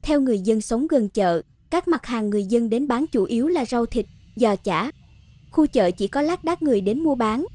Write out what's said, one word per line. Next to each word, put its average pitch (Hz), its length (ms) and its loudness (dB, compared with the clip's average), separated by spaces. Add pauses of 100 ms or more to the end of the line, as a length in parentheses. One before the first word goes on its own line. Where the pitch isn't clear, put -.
Theo 294 180 2
người 254 180 2
dân 214 220 0
sống 233 260 -2
gần 254 220 2
chợ, 175 340 0 (280)
các 359 180 -2
mặt 320 180 0
hàng 220 240 -4
người 202 140 0
dân 233 260 0
đến 262 180 -2
bán 254 180 0
chủ 208 180 0
yếu 240 240 0
là 330 160 0
rau 233 220 -2
thịt, 220 200 -4 (300)
giò 214 200 2
chả. 190 340 -4 (600)
Khu 226 160 4
chợ 190 240 2
chỉ 196 180 -4
có 285 140 -2
lác 339 220 -2
đác 339 180 -2
người 254 180 2
đến 208 200 -2
mua 311 140 2
bán 240 400 -2